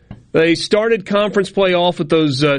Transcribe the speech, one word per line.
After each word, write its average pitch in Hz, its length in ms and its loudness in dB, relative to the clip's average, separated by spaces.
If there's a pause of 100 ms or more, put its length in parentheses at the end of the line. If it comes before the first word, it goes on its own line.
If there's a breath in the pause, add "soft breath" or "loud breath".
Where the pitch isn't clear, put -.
(320 loud breath)
They 165 240 2
started 214 500 0
conference 202 460 -2
play 185 240 0
off 175 240 0
with 156 100 -4
those, 151 340 0
uh, 143 160 0